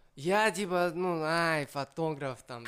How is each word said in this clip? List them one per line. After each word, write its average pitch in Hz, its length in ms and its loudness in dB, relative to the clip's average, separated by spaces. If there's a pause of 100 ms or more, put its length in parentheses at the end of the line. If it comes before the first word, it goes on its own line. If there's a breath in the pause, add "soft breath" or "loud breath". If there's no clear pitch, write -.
(160)
Я, 202 360 2
типа, 175 440 0
ну, 175 280 0
ай, 160 420 2
фотограф, 143 800 -4
там, 117 240 -12